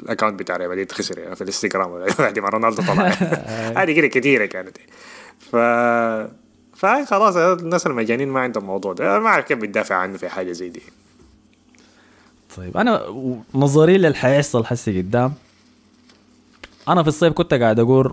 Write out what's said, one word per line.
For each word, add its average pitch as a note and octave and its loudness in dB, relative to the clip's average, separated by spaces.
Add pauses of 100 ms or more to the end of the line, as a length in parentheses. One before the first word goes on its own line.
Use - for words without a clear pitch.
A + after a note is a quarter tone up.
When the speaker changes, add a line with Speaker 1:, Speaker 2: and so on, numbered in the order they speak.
Speaker 1:
الأكاونت G#2+ -2
بتاع F#2 -6
ريال F2 -6
مدريد F#2 -6
خسر F#2 -8
يعني F2 -14
في - -10
الانستغرام F#2+ -4
ولا F2 -8
<laughs> - -10
بعد A2 0
ما G2 -2
رونالدو A2 0
طلع. F#3+ 2 (360)
Speaker 2:
<laughs> A2+ -6
Speaker 1:
هذه D#3+ 0
كده D3+ 4
كتيرة B2+ 2
كانت. F#2 -12 (640)
ف-، A#2 0 (520)
فهاي B3+ 0
خلاص G3+ 2
الناس E3+ 0
المجانين A#2+ -2
ما C3 -2
عندهم A2 -4
موضوع F#2+ -6
ده. E3+ 0
أنا - 4
ما A3+ 0
أعرف E3+ 2
كيف C3+ -2
بتدافع G#2 -4
عنه F#2 -2
في F2 -8
حاجة F#2 -8
زي F2+ -10
دي. E2+ -18 (1700)
Speaker 2:
طيب، F2+ -10
أنا A3+ 2 (520)
نظري D#3 6
للي D#3+ 4
حيحصل C3 2
حسي G#2+ -2
قدام، A#2+ 0 (1600)
أنا E3+ 4
في D3+ 0
الصيف D#3 4
كنت E3 0
قاعد A#2 4
أقول B2+ 4